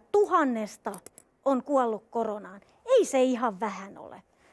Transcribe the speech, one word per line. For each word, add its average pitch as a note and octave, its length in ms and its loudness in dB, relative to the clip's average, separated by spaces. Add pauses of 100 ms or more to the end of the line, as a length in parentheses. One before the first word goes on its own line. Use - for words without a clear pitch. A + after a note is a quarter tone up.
(120)
tuhannesta C4+ 800 0 (540)
on C4+ 180 2
kuollut B3 460 0
koronaan. G3+ 520 -6 (240)
Ei A#4+ 200 4
se C4 180 2
ihan A#3 360 0
vähän G3 380 -8
ole. - 260 -20 (300)